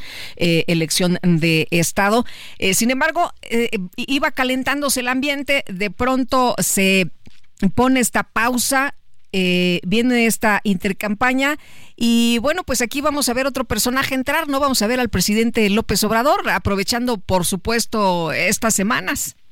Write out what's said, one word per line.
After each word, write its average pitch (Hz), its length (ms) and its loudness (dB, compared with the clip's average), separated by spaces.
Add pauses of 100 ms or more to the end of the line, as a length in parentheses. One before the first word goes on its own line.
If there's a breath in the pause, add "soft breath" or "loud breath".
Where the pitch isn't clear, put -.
(360 loud breath)
eh, 170 320 2
elección 175 560 0
de 165 480 2
Estado. 202 540 2 (340 loud breath)
Eh, 190 140 0
sin 226 180 2
embargo, 311 400 0 (120)
eh, 233 260 -2 (260)
i-, 240 100 -6 (100)
iba 294 160 0
calentándose 262 720 -2
el 247 60 -4
ambiente, 277 600 0
de 196 240 -4
pronto 254 680 0
se 190 480 2 (680)
pone 254 240 4
esta 220 240 0
pausa, 254 720 0 (380)
eh, 180 520 2
viene 233 400 2
esta 208 400 2
intercampaña 233 880 0 (400 loud breath)
y, 233 440 2
bueno, 311 260 -2
pues 254 160 -2
aquí 240 180 -4
vamos 285 300 0
a 247 40 -2
ver 262 140 -2
otro 262 160 -4
personaje 254 500 -2
entrar, 285 360 -2
¿no? 269 100 -2
Vamos 277 220 2
a 208 60 2
ver 254 120 0
al 247 100 0
presidente 214 600 2
López 214 340 0
Obrador, 240 460 2
aprovechando, 202 680 0
por 180 280 0
supuesto, 196 880 0
estas 214 420 0
semanas. 262 640 -2 (140)